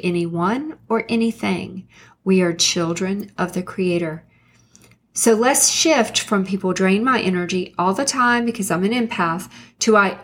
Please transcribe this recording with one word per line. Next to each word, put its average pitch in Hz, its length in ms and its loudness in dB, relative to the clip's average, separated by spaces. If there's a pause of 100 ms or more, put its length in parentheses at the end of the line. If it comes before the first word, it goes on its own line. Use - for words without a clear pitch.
anyone 175 720 -2 (100)
or 220 220 -2
anything. 208 800 -4 (360)
We 190 180 4
are 175 120 2
children 180 840 -2
of 175 160 -4
the 185 100 -4
Creator. 175 640 -4 (880)
So - 200 4
let's 254 380 2
shift 277 480 2
from 196 260 0
"people 190 280 -2
drain 190 300 2
my 254 180 2
energy 180 560 -2
all 185 160 2
the 269 120 -2
time 240 400 2
because 226 240 -4
I'm 175 140 0
an 208 80 2
empath" 196 580 -2 (300)
to - 180 6
"I 196 260 2